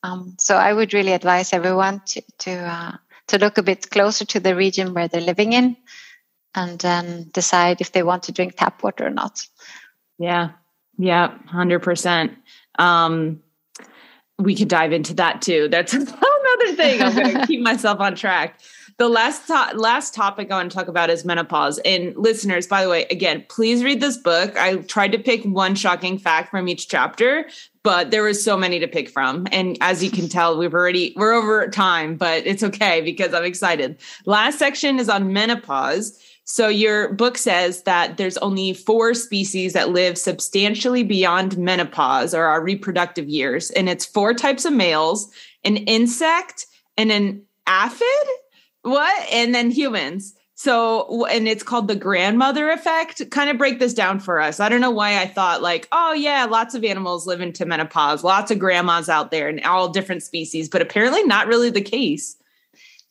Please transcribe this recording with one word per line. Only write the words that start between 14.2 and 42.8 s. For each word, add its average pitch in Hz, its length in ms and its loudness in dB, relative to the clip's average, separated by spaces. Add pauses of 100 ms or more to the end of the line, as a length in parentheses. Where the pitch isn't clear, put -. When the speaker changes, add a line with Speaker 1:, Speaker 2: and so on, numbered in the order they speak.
Speaker 2:
we 196 160 2
could 202 140 0
dive 165 240 2
into 165 220 -2
that 170 260 0
too. 156 260 2
That's 170 260 0
<laughs> - 0 -
another 480 800 2
thing. 277 260 2
I'm 247 120 2
gonna 254 340 2
Speaker 1:
<laughs> 311 40 0
Speaker 2:
keep 247 100 0
myself 220 380 0
on 196 160 0
track. 180 440 -2 (380)
The 240 120 4
last 233 380 0
to-, 285 300 0
last 233 360 0
topic 202 360 -4
I 190 60 -4
wanna 180 140 -4
talk 185 180 -6
about 170 220 0
is 165 160 0
menopause. 160 540 -2
And 180 360 0
listeners, 202 500 0
by 196 180 0
the 185 60 0
way, 170 220 2
again, 170 380 -2
please 233 340 0
read 269 180 0
this 262 160 -2
book. 180 400 0
I 185 200 0
tried 202 340 -2
to 220 80 0
pick 233 240 0
one 190 320 0
shocking 185 420 -2
fact 160 340 -2
from 185 180 -4
each - 180 -8
chapter, 254 640 0 (340)
but 175 280 2
there 214 120 2
were 208 100 2
so 208 240 0
many 180 220 0
to 165 80 -2
pick 160 220 -6
from. 139 420 -2
And 185 300 -2
as 175 220 0
you 190 80 -2
can 165 180 -4
tell, 170 280 2
we've 165 160 -2
already, 180 440 0
we're 214 160 2
over 214 360 2
time, 170 460 0
but 165 320 0
it's 196 160 -2
okay 196 380 0
because 175 320 -2
I'm 170 120 0
excited. 170 540 -2 (260)
Last 220 340 2
section 285 400 0
is 240 100 0
on 196 240 0
menopause. 202 840 -2 (260)
So - 240 0
your 214 460 2
book 240 240 0
says 180 460 0
that 175 340 0
there's 190 220 -4
only 190 340 -2
four 226 400 2
species 196 600 -4
that 180 180 2
live 180 260 2
substantially 208 840 -2
beyond 185 560 0
menopause 165 760 0
or 165 100 0
our 160 180 2
reproductive 175 680 -4